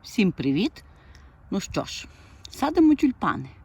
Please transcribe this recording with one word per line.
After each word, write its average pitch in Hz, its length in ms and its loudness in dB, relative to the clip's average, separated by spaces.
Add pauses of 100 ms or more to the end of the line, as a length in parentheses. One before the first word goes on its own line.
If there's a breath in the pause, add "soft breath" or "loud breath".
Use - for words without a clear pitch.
(120)
Всім 190 200 2
привіт! 143 520 -4 (640 soft breath)
Ну 196 100 -4
що - 240 -6
ж, - 220 -12 (440 loud breath)
садимо 311 440 4
тюльпани. 175 540 -2 (160)